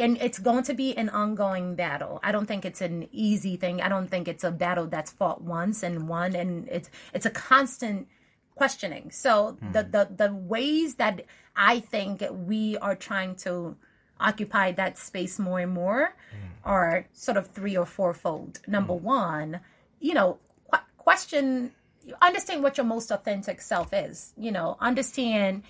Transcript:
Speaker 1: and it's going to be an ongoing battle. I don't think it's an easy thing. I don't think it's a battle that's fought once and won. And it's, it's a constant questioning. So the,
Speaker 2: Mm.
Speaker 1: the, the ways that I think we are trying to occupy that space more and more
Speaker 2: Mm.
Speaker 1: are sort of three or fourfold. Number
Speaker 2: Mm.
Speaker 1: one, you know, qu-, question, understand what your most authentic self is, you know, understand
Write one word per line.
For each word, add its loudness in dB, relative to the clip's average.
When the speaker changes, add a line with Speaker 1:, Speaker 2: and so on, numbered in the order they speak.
Speaker 1:
and 4
it's 0
going 4
to -2
be 0
an 0
ongoing 0
battle. -4
I 0
don't 0
think -4
it's -8
an -4
easy 0
thing. -2
I 0
don't 0
think -2
it's -6
a 0
battle 0
that's -4
fought -2
once -2
and -4
won. -2
And -2
it's, -6
it's -2
a 2
constant 2
questioning. -2
So 4
the, 4
Speaker 2:
Mm. -8
Speaker 1:
the, 2
the -2
ways 0
that 0
I 4
think -4
we -2
are 0
trying -4
to -6
occupy 2
that 0
space -2
more 0
and -2
more 2
Speaker 2:
Mm. -12
Speaker 1:
are 2
sort 0
of 0
three -4
or 4
fourfold. -2
Number 0
Speaker 2:
Mm. -2
Speaker 1:
one, 0
you 0
know, 4
qu-, 2
question, 2
understand 4
what 2
your 0
most -2
authentic -4
self 0
is, -4
you -6
know, -2
understand 2